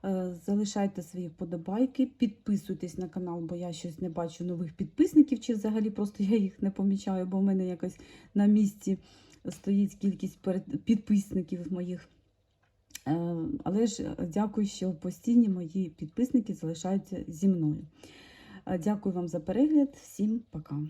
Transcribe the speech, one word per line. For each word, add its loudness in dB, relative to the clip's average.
Е, -2
залишайте 0
свої -8
вподобайки, -2
підписуйтесь -4
на -4
канал, -6
бо -6
я -6
щось -10
не -4
бачу -6
нових -4
підписників, 4
чи -2
взагалі 0
просто -4
я 4
їх 0
не 2
помічаю, 0
бо -2
в 2
мене 2
якось -6
на 4
місці 2
стоїть 0
кількість -4
перед-, -4
підписників 0
моїх. -6
Е, 0
але 2
ж -4
дякую, 0
що -4
постійні 4
мої -2
підписники 0
залишаються -4
зі 2
мною. 2
Е, -2
дякую 0
вам -2
за -4
перегляд, 2
всім -2
пока. -8